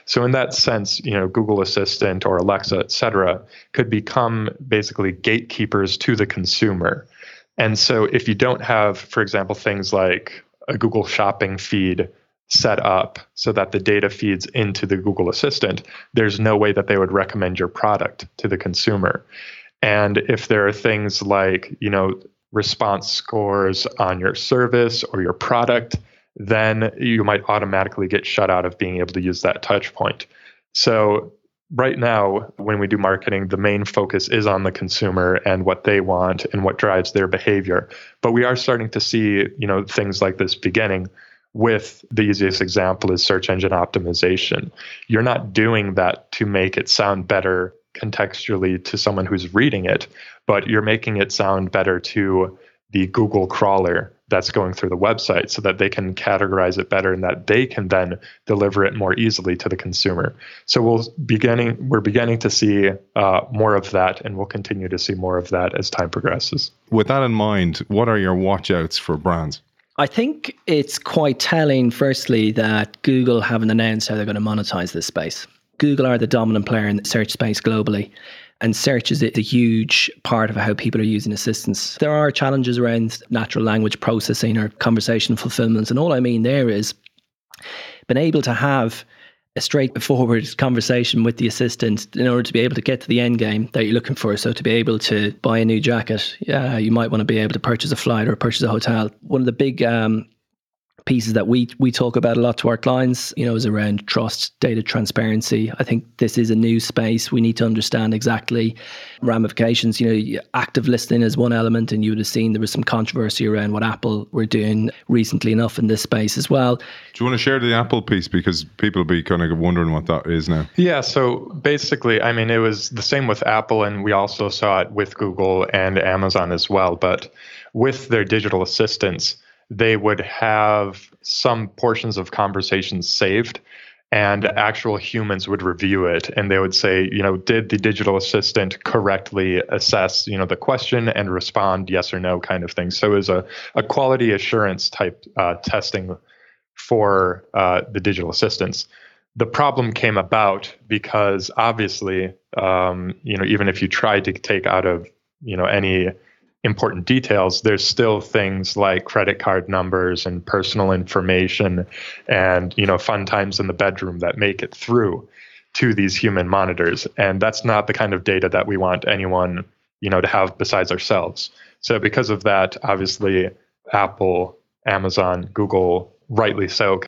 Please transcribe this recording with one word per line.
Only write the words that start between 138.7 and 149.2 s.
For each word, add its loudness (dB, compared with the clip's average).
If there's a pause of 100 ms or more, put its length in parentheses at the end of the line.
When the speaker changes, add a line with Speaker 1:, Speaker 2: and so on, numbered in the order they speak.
Speaker 1:
correctly 0
assess, 0
you -6
know, -2
the -2
question 0
and -2
respond -2
yes -2
or -4
no," -2
kind -4
of -8
thing. -4
So 0
it 4
was 2
a, 2 (320)
a 0
quality 2
assurance 0
type, -4 (120)
uh, 0
testing -4 (580)
for, 0 (100)
uh, 2 (100)
the -4
digital -2
assistants. -2 (480)